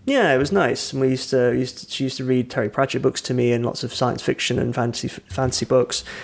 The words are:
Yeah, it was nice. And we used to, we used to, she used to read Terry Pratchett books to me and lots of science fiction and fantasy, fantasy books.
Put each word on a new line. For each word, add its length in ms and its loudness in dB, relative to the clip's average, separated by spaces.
Yeah, 260 4
it 60 4
was 120 2
nice. 420 0
And 80 -2
we 80 4
used 220 -2
to, 200 4
we 100 0
used 180 -4
to, 120 -16
she 140 -4
used 140 -4
to 60 -4
read 240 2
Terry 220 -2
Pratchett 320 0
books 200 0
to 120 -4
me 180 4
and 120 0
lots 200 -4
of 80 -6
science 300 0
fiction 360 -2
and 160 -2
fantasy, 340 -2
fantasy 580 -4
books. 380 2